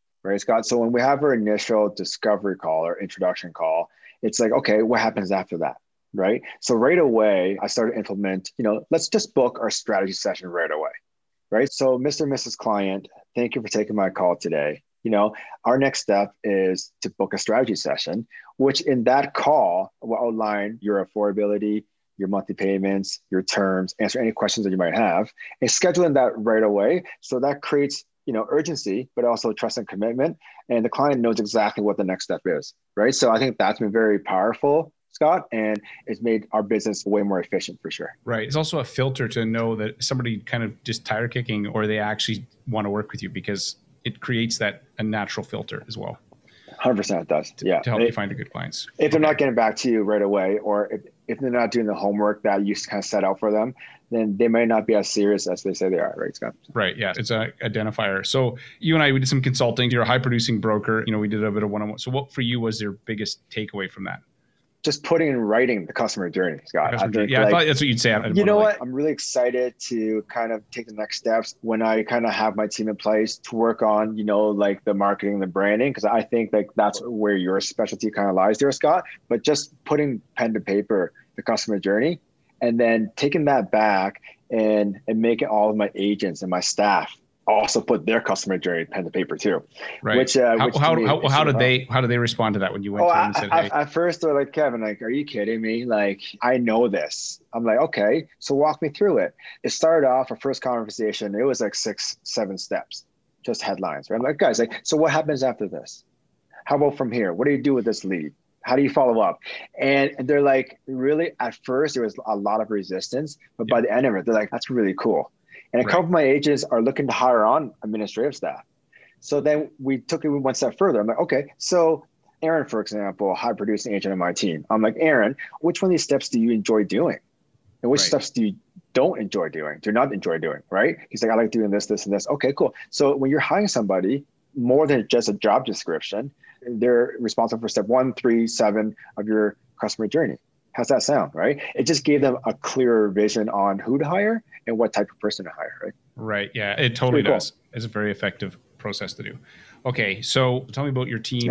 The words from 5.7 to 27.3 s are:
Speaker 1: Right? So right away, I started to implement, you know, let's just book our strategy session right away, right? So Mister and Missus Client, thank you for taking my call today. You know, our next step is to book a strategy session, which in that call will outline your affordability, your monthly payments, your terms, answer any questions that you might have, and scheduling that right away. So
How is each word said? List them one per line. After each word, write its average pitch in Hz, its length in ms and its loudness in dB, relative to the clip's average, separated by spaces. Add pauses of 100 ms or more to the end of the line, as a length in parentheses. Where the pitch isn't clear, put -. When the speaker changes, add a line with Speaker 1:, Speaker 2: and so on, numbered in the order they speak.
Speaker 1:
Right? 101 300 0 (180)
So 123 160 0
right 139 220 4
away, 107 640 4
I 101 60 -4
started 113 260 -2
to 113 60 -6
implement, 98 580 -6
you 127 60 -4
know, 107 300 0
let's 160 160 0
just 214 260 -2
book 123 260 2
our 113 100 0
strategy 98 420 -2
session 92 360 -6
right 85 220 -2
away, 76 200 -4 (600)
right? 123 220 2
So 131 260 2
Mister 143 260 -2
and 139 60 0
Missus 123 240 -4
Client, 98 540 -2 (260)
thank 120 220 -2
you 120 60 -4
for 107 60 -12
taking 107 280 -2
my 95 140 2
call 90 260 0
today. 76 460 -4 (200)
You 113 80 -4
know, 107 240 2 (300)
our 127 120 4
next 135 240 0
step 101 320 0 (120)
is 95 480 0 (100)
to 95 160 -8
book 98 160 -2
a 98 40 -4
strategy 113 360 0
session, 80 520 -4 (320)
which 131 240 2
in 131 220 0
that 139 300 2
call 101 640 2
will 113 160 -2
outline 110 640 -2
your 101 240 0
affordability, 104 800 0 (320)
your 98 120 -4
monthly 98 260 -2
payments, 98 640 0 (100)
your 92 120 2
terms, 95 560 0
answer 107 220 -2
any 113 120 0
questions 107 320 -2
that 98 60 0
you 95 80 0
might 85 160 0
have, 101 360 2 (300)
and 127 80 2
scheduling 175 460 2
that 127 240 4
right 110 240 2
away. 107 400 2 (180)
So 127 200 -4